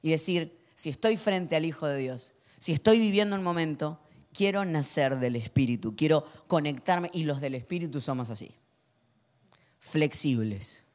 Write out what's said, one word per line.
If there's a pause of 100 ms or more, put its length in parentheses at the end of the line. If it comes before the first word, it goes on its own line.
y
decir,
"Si
estoy
frente
al
Hijo
de
Dios, (240)
si
estoy
viviendo
un
momento, (340)
quiero
nacer
del
Espíritu,
quiero (220)
conectarme".
Y
los
del
Espíritu
somos
así, (1200)
flexibles.